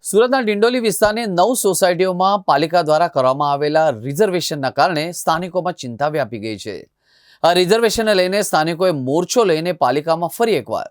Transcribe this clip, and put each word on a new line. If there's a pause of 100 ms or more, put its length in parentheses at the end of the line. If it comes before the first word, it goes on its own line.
(120)
સુરતના
ડિંડોલી
વિસ્તારની
નવ
સોસાયટીઓમાં
પાલિકા
દ્વારા
કરવામાં
આવેલા (180)
રિઝર્વેશનના
કારણે (140)
સ્થાનિકોમાં
ચિંતા
વ્યાપી
ગઈ
છે. (680)
આ
રિઝર્વેશનને
લઈને
સ્થાનિકોએ (160)
મોરચો
લઈને (120)
પાલિકામાં
ફરી
એકવાર